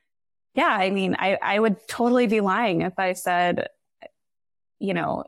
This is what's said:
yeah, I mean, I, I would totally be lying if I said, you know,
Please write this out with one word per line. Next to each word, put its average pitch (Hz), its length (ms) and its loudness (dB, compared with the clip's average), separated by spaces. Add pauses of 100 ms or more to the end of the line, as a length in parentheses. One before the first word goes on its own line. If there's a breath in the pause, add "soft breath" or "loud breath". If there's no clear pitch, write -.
(540)
yeah, 320 140 2
I 196 220 2
mean, 190 280 0
I, 190 240 0
I 196 160 0
would 214 300 0
totally 240 400 2
be 214 120 2
lying 196 420 0
if 185 160 -4
I 185 160 0
said, 175 520 0 (1120)
you 196 160 -2
know, 160 340 -4